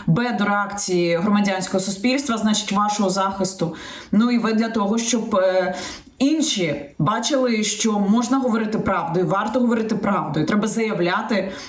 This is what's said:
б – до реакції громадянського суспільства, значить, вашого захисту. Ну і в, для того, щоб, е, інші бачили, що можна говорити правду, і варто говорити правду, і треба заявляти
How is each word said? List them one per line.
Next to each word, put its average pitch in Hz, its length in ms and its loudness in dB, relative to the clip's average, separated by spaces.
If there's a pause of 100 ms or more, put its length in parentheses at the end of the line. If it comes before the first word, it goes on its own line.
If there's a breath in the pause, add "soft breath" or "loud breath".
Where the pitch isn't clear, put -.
б – 233 300 2
до 202 80 0
реакції 196 720 0
громадянського 196 600 0
суспільства, 233 580 -2
значить, 208 340 0
вашого 202 380 2
захисту. 190 680 -2 (360 loud breath)
Ну 233 200 4
і 240 60 2
в, 220 160 0
для 226 160 2
того, 214 280 0
щоб, 226 380 -2
е, 185 400 2 (440 loud breath)
інші 233 680 0 (140)
бачили, 233 640 2
що 214 360 0
можна 233 400 2
говорити 220 380 0
правду, 170 420 0
і 185 40 2
варто 214 360 0
говорити 226 360 2
правду, 160 440 -2
і 151 60 0
треба 208 220 2
заявляти 202 840 0 (180 loud breath)